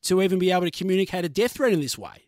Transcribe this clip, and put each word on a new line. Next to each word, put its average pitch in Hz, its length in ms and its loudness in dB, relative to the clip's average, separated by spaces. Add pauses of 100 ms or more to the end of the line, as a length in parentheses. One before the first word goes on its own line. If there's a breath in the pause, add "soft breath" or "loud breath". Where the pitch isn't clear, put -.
to 185 180 2
even 185 200 2
be 180 100 2
able 180 120 2
to 170 100 -2
communicate 190 520 -2
a 170 40 -2
death 202 240 0
threat 254 200 0
in 165 80 2
this 135 160 -4
way?" 87 320 -18